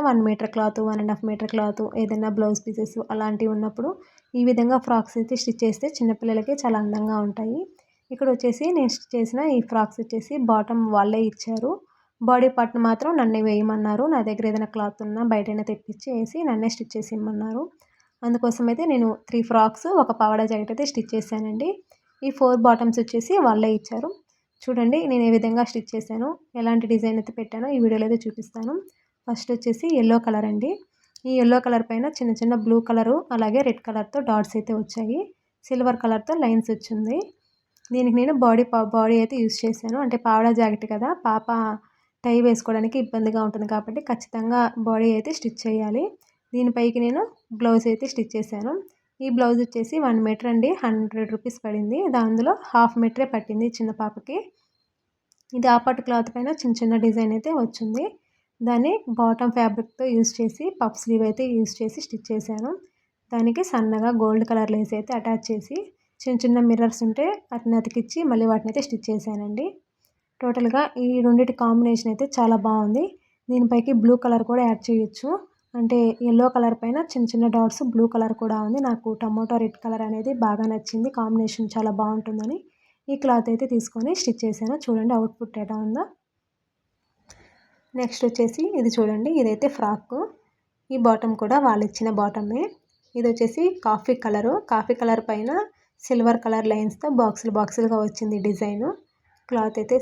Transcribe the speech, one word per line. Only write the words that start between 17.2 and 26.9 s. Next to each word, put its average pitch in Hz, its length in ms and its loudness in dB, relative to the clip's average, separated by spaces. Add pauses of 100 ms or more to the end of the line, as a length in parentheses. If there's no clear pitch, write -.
అందుకోసం 233 440 0
అయితే 233 200 -2
నేను 240 180 4 (200)
త్రీ 240 100 -2 (100)
ఫ్రాక్స్, 220 380 2 (160)
ఒక 233 180 0
పావడా 214 300 2
జాకెట్ 214 220 -4
అయితే 262 180 -2
స్టిచ్ 220 240 -4
చేశానండి. 214 520 -4 (600)
ఈ - 20 -4 (100)
ఫోర్ 254 280 4
బాటమ్స్ 233 360 4
వచ్చేసి 233 300 -2 (140)
వాళ్ళే 220 320 4
ఇచ్చారు. 233 300 -8 (540)
చూడండి 240 360 2 (120)
నేను 247 180 2
ఏ - 60 6
విధంగా 226 360 2
స్టిచ్ 226 240 -8
చేశానో, 220 340 -6 (320)
ఎలాంటి 233 320 2